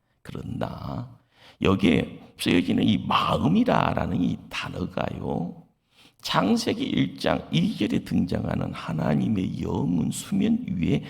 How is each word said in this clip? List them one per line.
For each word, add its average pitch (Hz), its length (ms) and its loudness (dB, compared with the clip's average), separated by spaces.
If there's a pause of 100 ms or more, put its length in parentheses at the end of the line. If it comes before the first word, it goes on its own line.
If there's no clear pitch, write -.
(200)
그러나 - 960 -8 (460)
여기에 - 800 2
쓰여지는 - 420 2
이 107 240 4
마음이라라는 87 1120 2
이 - 160 0 (140)
단어가요, - 1120 -6 (600)
창세기 208 600 0
일 - 360 0
장 - 340 0
이 - 240 2
절에 - 240 0
등장하는 - 720 -2
하나님의 - 880 0
영은 - 480 0
수면 214 580 0
위에 87 420 0